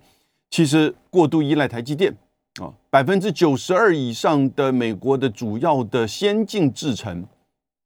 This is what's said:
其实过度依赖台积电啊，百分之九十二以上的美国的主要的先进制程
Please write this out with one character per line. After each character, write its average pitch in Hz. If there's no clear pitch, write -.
其 170
实 151
过 175
度 160
依 147
赖 147
台 117
积 143
电 175
啊， 87
百 135
分 185
之 202
九 147
十 175
二 185
以 127
上 139
的 135
美 120
国 127
的 127
主 107
要 143
的 113
先 202
进 175
制 143
程 90